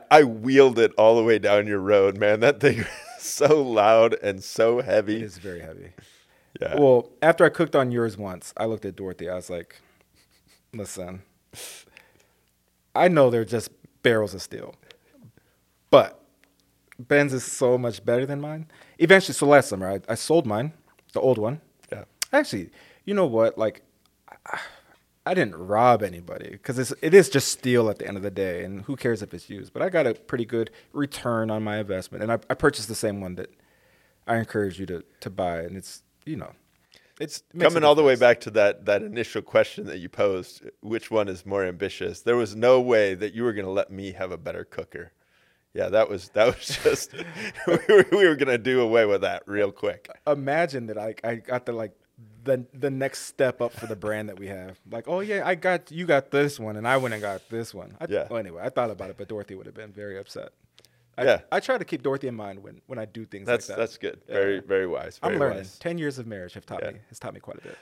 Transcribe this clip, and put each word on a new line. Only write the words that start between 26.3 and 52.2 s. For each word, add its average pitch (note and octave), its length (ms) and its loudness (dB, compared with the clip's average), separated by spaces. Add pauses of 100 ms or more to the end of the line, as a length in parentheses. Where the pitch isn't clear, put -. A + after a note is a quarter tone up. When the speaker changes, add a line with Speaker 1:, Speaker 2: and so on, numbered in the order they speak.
Speaker 2:
'cause B2+ 160 -6
it's, C3 240 -4
it D#3 100 0
is F#3+ 160 10
just - 200 0
steel A#2+ 420 2
at G2 80 -4
the - 80 -10
end G2+ 100 -10
of F#2+ 60 -10
the G2+ 80 -6
day, F#2 340 -4
and G2 180 -12
who C#3 140 -10
cares A#2 260 -2
if G2+ 120 -14
it's - 160 -16
used? G2 240 -16
But A#2 80 -4
I E3+ 80 0
got D#3+ 160 2
a A2+ 80 0
pretty A#2+ 320 -6
good A2+ 240 -4 (220)
return A#2+ 580 -4
on G#2+ 140 -4
my G#2+ 160 -4
investment, G2 420 -8
and G#2+ 100 -2
I, A2+ 60 0 (100)
I - 60 -2
purchased A#2 340 0
the A2+ 60 -8
same G2+ 260 -4
one F#2 140 -10
that F2+ 180 -12 (760)
I A#2 100 0
encourage G#2 420 -4
you F#2+ 80 -10
to, E2+ 160 -10 (180)
to - 80 -12
buy, F2+ 340 -4
and F2+ 140 -12
it's, - 280 -18 (200)
you D3+ 120 -10
know, - 160 -14 (640)
Speaker 1:
It's D#3 200 -10
Speaker 2:
it - 180 -20
makes F3 80 0
a D#3 100 6
Speaker 1:
coming D#3+ 100 0
all D3 120 8
the D#3 80 6
way C3+ 100 8
Speaker 2:
difference. A2+ 60 0
Speaker 1:
back A#2+ 220 6
to A2+ 100 -12
that, G2+ 340 4
that G#2 160 2
initial G#2+ 400 -6
question - 440 0
that F2 120 -10
you F2 100 -14
posed, F#2+ 540 -2 (180)
which A2 300 -8
one G#2+ 180 0
is F#2 160 -10
more G2 200 -2
ambitious? F2+ 580 -6
There A#2+ 140 2
was A2 180 -2
no B2 260 4
way A2 360 2
that G2+ 180 -8
you A2+ 80 -8
were A#2+ 100 -2
gonna G2 200 -8
let G2 180 -2
me F#2+ 220 -12
have F#2 180 -10
a E2+ 80 -12
better F2 260 -12
cooker. - 460 -14 (640)
Yeah, F#2 140 -4
that G#2+ 200 2
was, F#2+ 220 -10
that G#2+ 160 2
was - 200 -2
<laughs> - 180 -6
just, - 280 0 (540)
we E3+ 120 2 (100)
were, G3+ 240 2
we F#3+ 160 4
were D#3 80 0
gonna C3 220 0
do B2+ 220 0
away A2+ 260 2
with G2 160 0
that F#2 240 -4
real G2+ 260 -2
quick. - 360 -8 (160)
Speaker 2:
Imagine C#3+ 640 -4
that G#2+ 120 -10
I, A2 260 -8
I A#2 120 -4
got A#2+ 300 -8
to, B2 60 -6
like, A2 200 -8 (540)